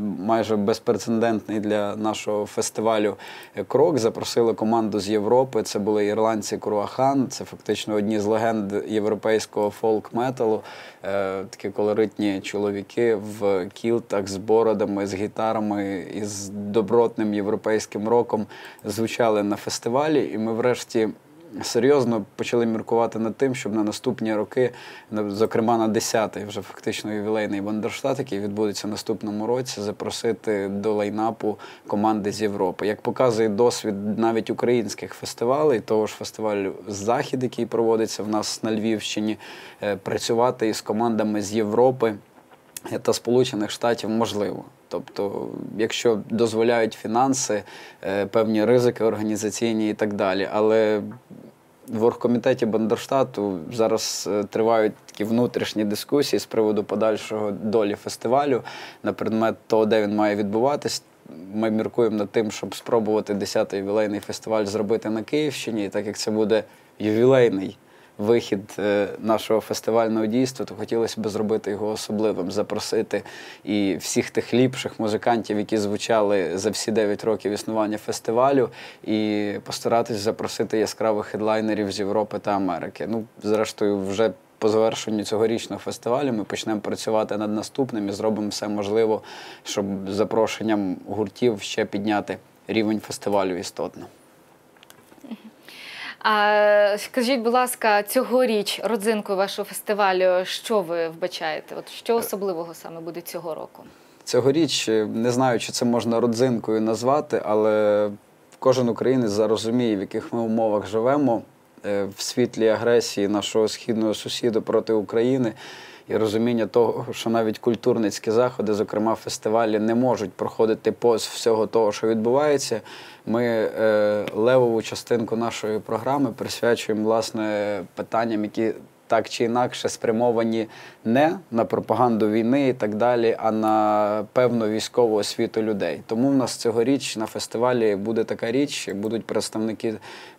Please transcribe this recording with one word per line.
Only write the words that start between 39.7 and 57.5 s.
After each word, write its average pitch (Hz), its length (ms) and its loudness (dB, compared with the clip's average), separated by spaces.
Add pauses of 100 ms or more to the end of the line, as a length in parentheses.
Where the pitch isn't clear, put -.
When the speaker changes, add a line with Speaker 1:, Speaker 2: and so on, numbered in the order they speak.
Speaker 1:
е, 101 140 -2
працювати 113 720 0
із 104 120 -2
командами 107 640 0
з 98 120 -8
Європи, 113 600 2 (800)
е, 113 60 -4
та 120 140 2
Сполучених 117 580 0
Штатів 113 400 -2
можливо. 104 540 -2 (240)
Тобто, - 600 -6 (300)
якщо 110 400 2 (120)
дозволяють 113 640 2
фінанси, 117 680 0 (420)
е, 98 220 0
певні 110 380 2
ризики 120 400 4
організаційні 107 840 0
і 104 40 -2
так 104 180 -2
далі. 98 400 0
Але 107 500 4 (840)
в 113 160 0
оргкомітеті 120 600 2
Бандерштату 110 920 0 (140)
зараз, 110 600 0
е, 104 120 0
тривають 110 480 2 (140)
такі - 180 -8
внутрішні 113 600 0
дискусії 107 560 0
з - 60 -8
приводу 107 380 2
подальшого 107 640 -2